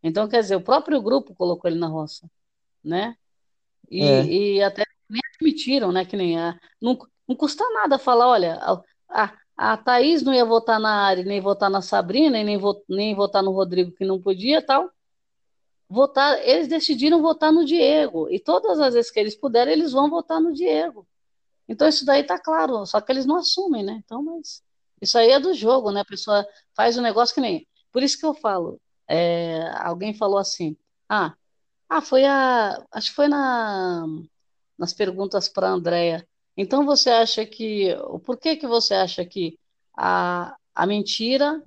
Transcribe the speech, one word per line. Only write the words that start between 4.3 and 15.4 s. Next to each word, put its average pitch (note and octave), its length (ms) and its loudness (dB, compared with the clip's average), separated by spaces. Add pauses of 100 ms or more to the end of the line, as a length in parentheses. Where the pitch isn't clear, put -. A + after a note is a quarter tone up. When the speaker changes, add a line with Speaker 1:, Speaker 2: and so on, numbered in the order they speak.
Speaker 1:
e G3+ 60 4
até G3+ 220 0 (260)
nem A3+ 100 -4 (140)
admitiram, C4 580 0
né? F#3 140 0
Que G3+ 100 -8
nem E3+ 220 0
a, E3+ 200 -6 (220)
não, B3 160 0 (320)
não B3+ 80 -2
custa F4+ 380 -2
nada F4+ 240 2
falar, B3 300 4
"Olha, F3 340 4
a, F3+ 200 -2 (280)
a, G#3+ 240 -2 (220)
a A3 200 0
Thaís B3+ 460 2
não C4+ 100 0
ia B3 140 4
votar A3+ 340 2
na G#3 240 2
Ari, F#3 200 2
nem G3 160 -4
votar G3 280 0
na G3 140 0
Sabrina, A3 560 0
e G#3+ 60 -2
nem G#3 120 -2
vo-, G3+ 320 -2
nem G3+ 260 -2
votar G3 280 0
no F#3+ 80 0
Rodrigo, F3+ 420 -2
que - 120 -8
não F#3+ 180 -2
podia G3+ 360 0
e D#4 40 0
tal." D#4 260 0 (1000)